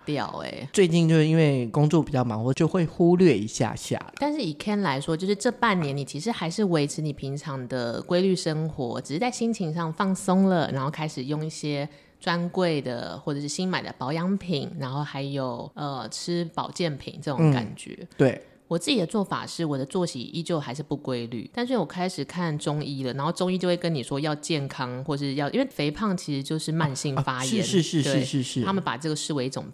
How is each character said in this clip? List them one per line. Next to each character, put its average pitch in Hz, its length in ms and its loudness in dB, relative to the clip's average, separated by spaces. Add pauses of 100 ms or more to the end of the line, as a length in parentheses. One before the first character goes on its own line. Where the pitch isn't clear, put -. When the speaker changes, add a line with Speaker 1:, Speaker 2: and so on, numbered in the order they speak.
Speaker 1:
掉 135 220 -2 (160)
欸。 65 300 -8
Speaker 2:
最 190 160 8
近 165 200 6
就 160 60 8
是 156 100 8
因 160 120 6
为 139 320 6
工 147 200 4
作 156 140 6
比 - 80 -2
较 131 140 2
忙， 110 180 -2
我 127 100 2
就 165 140 4
会 170 180 2
忽 170 320 6
略 170 220 8
一 104 80 -2
下 113 300 -2
下。 - 240 -4 (160)
Speaker 1:
但 294 160 0
是 302 80 -2
以 170 140 -2
Ken 208 260 -2
来 143 200 0
说， 160 160 -2
就 170 80 -4
是 202 120 2
这 233 160 0
半 202 280 2
年 139 160 0
你 143 80 -2
其 143 140 -10
实 202 140 -4
还 170 180 -4
是 208 140 0
维 165 200 4
持 147 160 -2
你 151 120 -2
平 139 240 -6
常 135 320 -8
的 117 340 -2
规 175 180 2
律 190 140 4
生 160 340 -2
活， 120 340 -4
只 - 100 -8
是 160 80 -2
在 247 100 0
心 233 220 -2
情 175 200 -2
上 165 200 -2
放 190 220 2
松 185 340 4
了， 175 240 4
然 135 100 -2
后 139 80 -2
开 156 160 -4
始 139 180 -6
用 151 200 -4
一 156 60 -6
些 147 360 -4 (320)
专 175 300 -2
柜 170 320 0
的 120 380 -6
或 147 160 -4
者 143 60 -4
是 147 60 -6
新 185 220 -4
买 175 140 -2
的 - 160 -8
保 127 140 -4
养 175 260 0
品， 143 400 -4
然 135 120 -4
后 143 140 -4
还 139 180 -8
有， 135 520 -6
呃， 139 360 -8
吃 175 320 -2 (120)
保 - 160 -4
健 156 260 -2
品 - 260 -12
这 151 80 -4
种 151 220 6
感 107 240 -2
觉。 - 240 -14
Speaker 2:
嗯， 175 160 -16
对。 135 260 4 (260)
Speaker 1:
我 170 100 0
自 170 100 -10
己 269 120 4
的 175 40 2
做 196 200 0
法 131 200 -4
是， - 200 -6
我 147 120 0
的 131 80 -2
作 180 220 -2
息 139 140 -6
依 135 200 -8
旧 165 200 -2
还 120 120 -6
是 139 80 -8
不 147 160 -4
规 123 300 -4
律， 113 260 -8
但 240 140 -4
是 254 100 0
我 196 80 2
开 180 240 -2
始 165 160 -6
看 170 320 -2
中 151 280 -2
医 135 180 -6
了， 127 120 -2
然 139 120 -2
后 170 60 0
中 185 200 0
医 185 60 0
就 180 80 -2
会 175 100 4
跟 170 160 -2
你 147 80 -2
说 139 200 -4
要 151 160 0
健 147 320 -2
康， 127 360 -6
或 151 120 -2
是 139 180 -2
要， 143 160 -2
因 214 100 0
为 269 80 2
肥 151 220 -2
胖 190 260 0
其 151 200 -4
实 135 40 -2
就 147 160 -4
是 160 140 -4
慢 156 240 2
性 139 220 -2
发 131 280 0
炎， 208 160 0
Speaker 2:
啊， 175 40 2
啊， - 20 -2
是， 180 160 4
是， 160 180 0
是， 139 120 2
Speaker 1:
对， 135 80 4
Speaker 2:
是， 131 40 0
是， 131 200 0
是。 127 180 -2
Speaker 1:
他 190 100 0
们 190 120 2
把 123 120 -2
这 151 120 -4
个 151 80 -2
视 - 160 -4
为 135 120 -2
一 131 60 -4
种 - 240 -8